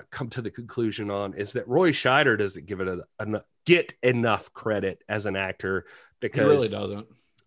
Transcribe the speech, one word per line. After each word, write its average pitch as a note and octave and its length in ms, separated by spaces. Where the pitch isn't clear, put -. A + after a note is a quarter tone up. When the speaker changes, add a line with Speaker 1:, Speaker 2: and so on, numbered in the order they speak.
Speaker 1:
come A#2+ 200
to B2+ 120
the A2 80
conclusion A2+ 600
on G2+ 220
is G#2 200
that A#2+ 140
Roy D#3 240
Scheider C3 460
doesn't F#2+ 280
give F#2+ 140
it F#2 80
a, F2+ 180
a, G#2+ 240
get E3+ 360
enough A#2+ 520
credit G2 560
as G#2+ 160
an G2 100
actor F#2+ 520
because A2+ 240
Speaker 2:
He D3 40
really C3+ 200
doesn't. G2+ 380